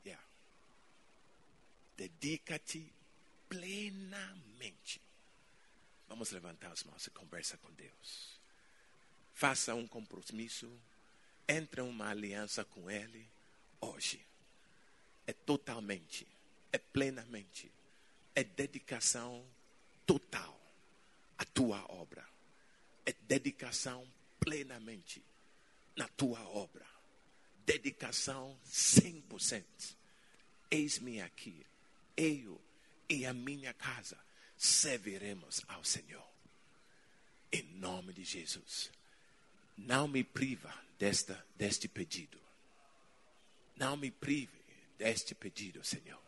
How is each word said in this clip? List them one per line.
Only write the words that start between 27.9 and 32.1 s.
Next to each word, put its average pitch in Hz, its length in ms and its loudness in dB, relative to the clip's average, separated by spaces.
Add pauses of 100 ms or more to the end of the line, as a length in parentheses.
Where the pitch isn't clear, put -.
cem - 580 8
por - 180 -10
cento. - 560 -2 (760)
Eis-me 127 500 2
aqui, 85 460 -10 (500)